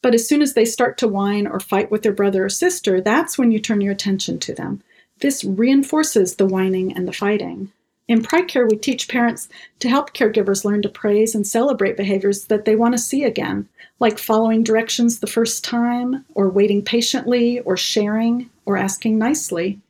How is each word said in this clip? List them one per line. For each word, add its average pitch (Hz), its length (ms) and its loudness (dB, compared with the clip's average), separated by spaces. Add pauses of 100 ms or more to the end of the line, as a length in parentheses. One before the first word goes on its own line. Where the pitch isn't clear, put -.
But 247 120 4
as 226 140 2
soon 294 140 4
as 277 120 0
they 233 120 4
start - 320 -2
to 233 100 0
whine 202 380 0
or 190 120 -6
fight 196 320 -2
with 214 120 -2
their 214 100 2
brother 196 320 0
or 202 60 -2
sister, 214 500 0
that's 240 380 0
when 240 120 4
you 220 80 2
turn 214 220 -2
your 196 120 0
attention 190 480 -4
to - 140 -8
them. - 280 -8 (380)
This 277 240 -2
reinforces 240 920 2
the 196 100 2
whining 190 460 0
and 180 160 -6
the 185 40 -8
fighting. 196 600 -4 (340)
In 233 140 4
pricare, 277 500 0
we 214 60 4
teach 226 320 -4
parents 240 400 -2 (300)
to 254 100 -2
help 277 240 0
caregivers 208 500 0
learn 208 200 0
to 208 80 -2
praise 214 440 0
and 208 120 -2
celebrate 233 500 0
behaviors 196 480 0
that 214 220 0
they 220 100 4
want 233 160 2
to 240 60 0
see 269 260 -2
again, 202 420 -4 (320)
like 226 200 2
following 226 440 2
directions 226 580 0
the 214 60 -4
first 226 380 -2
time, 240 680 -2
or 196 160 2
waiting 202 340 2
patiently, 240 760 0
or 185 180 -2
sharing, 226 720 -2 (160)
or 196 100 0
asking 196 400 -2
nicely. 202 720 -2